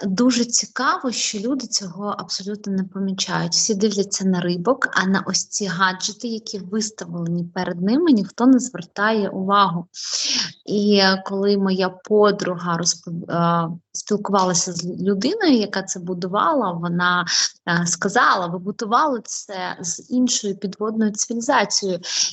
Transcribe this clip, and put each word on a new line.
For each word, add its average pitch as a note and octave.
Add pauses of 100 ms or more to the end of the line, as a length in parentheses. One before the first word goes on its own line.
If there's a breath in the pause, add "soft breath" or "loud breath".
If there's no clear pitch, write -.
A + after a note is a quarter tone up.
дуже A#3
цікаво, B3+
що -
люди A#3+
цього G3+
абсолютно G3+
не F#3+
помічають. F#3+
Всі -
дивляться G3
на F#3
рибок, F3
а F#3
на F#3+
ось -
ці -
гаджети, F#3
які A3
виставлені F3
перед F3
ними, C4+
ніхто G#3+
не C4
звертає G#3
увагу. F#3+ (800 loud breath)
І, G#3
е, F#3+
коли G3
моя F#3+
подруга F#3
розпов-, E3+
е, E3+ (240)
спілкувалася F#3+
з E3
лю-, F3
людиною, B3
яка G#3
це G3
будувала, F#3+
вона, F3 (420 loud breath)
е, E3+
сказала: G#3
"Ви F3
будували A#3
це -
з -
іншої A#3+
підводною G#3
цивілізацією". G#3+ (320 loud breath)